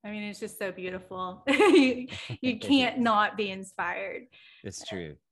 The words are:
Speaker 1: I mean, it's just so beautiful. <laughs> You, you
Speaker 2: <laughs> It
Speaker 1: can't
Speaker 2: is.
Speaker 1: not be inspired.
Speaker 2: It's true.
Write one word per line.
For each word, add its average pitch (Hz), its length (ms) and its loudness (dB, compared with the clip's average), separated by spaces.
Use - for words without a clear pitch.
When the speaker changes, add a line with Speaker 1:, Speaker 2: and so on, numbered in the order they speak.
Speaker 1:
I 208 60 -10
mean, 208 120 -8
it's 208 160 -10
just 214 200 -10
so 190 120 -4
beautiful. 185 720 -10
<laughs> 277 40 -2
You, 277 580 6
you - 80 -8
Speaker 2:
<laughs> - 40 -14
It 214 80 -8
Speaker 1:
can't 262 360 2
Speaker 2:
is. 240 60 0
Speaker 1:
not 208 320 2
be 202 140 -2
inspired. 190 760 -6
Speaker 2:
It's - 240 -12
true. 82 280 -8